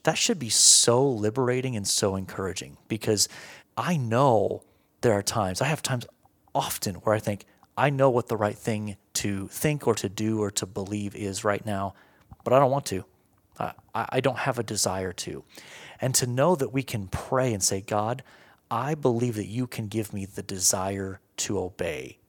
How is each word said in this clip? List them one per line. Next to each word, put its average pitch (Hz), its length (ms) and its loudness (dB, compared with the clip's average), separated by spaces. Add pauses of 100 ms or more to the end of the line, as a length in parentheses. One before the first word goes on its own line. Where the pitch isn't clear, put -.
that - 140 2
should 226 220 0
be 120 100 -6
so - 560 6
liberating 123 720 0
and 98 140 -4
so 98 260 2
encouraging, 95 600 -6 (100)
because 107 400 0 (480)
I 156 220 0
know 113 640 2 (380)
there 123 100 4
are 101 100 2
times, 95 400 -2
I 127 40 2
have 147 180 -2
times 123 220 -4 (500)
often 107 400 -4
where 107 180 0
I 107 60 2
think, 104 260 -4 (300)
"I 131 140 2
know 135 200 4
what 120 200 2
the 113 80 0
right 107 200 2
thing 107 380 -4 (200)
to 98 340 -2
think 151 360 0
or 113 100 4
to - 120 -4
do 107 340 -2
or 101 100 0
to - 140 -4
believe 101 480 -6
is 98 300 -6
right 101 220 0
now, 98 280 -4 (520)
but 113 80 4
I 131 60 8
don't 139 120 6
want 139 140 -2
to. 92 180 -4 (560)
I, - 140 -4 (200)
I, 110 200 -2
I 131 80 2
don't 127 180 -2
have 127 200 -2
a 117 40 -4
desire 95 480 -2
to." 82 320 -10 (560)
And 127 160 0
to - 100 2
know 135 300 4
that 135 160 -2
we 135 120 -2
can 101 260 -6
pray 131 440 0
and 98 80 -2
say, 98 200 0
"God, 107 420 -2 (480)
I 127 240 -2
believe 123 400 2
that 101 120 -4
you 120 200 -4
can 113 220 -8
give 107 240 -4
me 98 120 -6
the - 160 -10
desire 95 800 -2 (180)
to 101 220 -2
obey 85 680 -6